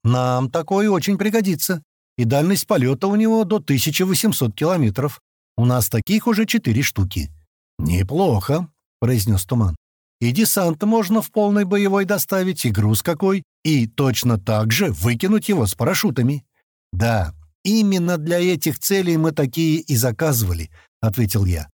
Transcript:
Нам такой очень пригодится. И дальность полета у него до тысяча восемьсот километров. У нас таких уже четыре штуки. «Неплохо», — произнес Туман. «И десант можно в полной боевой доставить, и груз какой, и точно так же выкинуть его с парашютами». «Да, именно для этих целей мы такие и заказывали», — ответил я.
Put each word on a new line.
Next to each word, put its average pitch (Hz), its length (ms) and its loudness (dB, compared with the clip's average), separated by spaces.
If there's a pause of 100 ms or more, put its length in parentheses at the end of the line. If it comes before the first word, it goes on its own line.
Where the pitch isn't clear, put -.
Нам 127 440 2
такой 196 380 0
очень 196 300 0
пригодится. 196 680 -2 (340)
И 123 60 0
дальность 147 440 0
полета 139 400 0
у 202 100 2
него 220 260 2
до 208 160 0
тысяча 147 460 0
восемьсот 180 500 0
километров. 143 640 0 (380)
У 117 80 2
нас 123 240 2
таких 190 360 0
уже 220 200 2
четыре 139 380 0
штуки. 92 500 -4 (440)
«Неплохо», — 131 920 0 (320)
произнес 110 420 0
Туман. 104 320 0 (460)
«И 120 100 0
десант 175 520 0
можно 214 380 2
в - 100 -10
полной 208 340 2
боевой 196 400 0
доставить, 185 580 -2
и 123 80 0
груз 107 300 0
какой, 190 420 0 (220)
и 143 220 2
точно 120 520 0
так 110 320 0
же 160 180 0
выкинуть 120 600 0
его 165 160 2
с 95 100 -4
парашютами». 143 680 -2 (480)
«Да, 98 400 0 (300)
именно 190 540 2
для 165 220 -2
этих 170 400 0
целей 180 380 0
мы 160 140 2
такие 156 480 0
и 147 160 -4
заказывали», — 113 720 -2 (320)
ответил 107 440 -2
я. 82 280 -2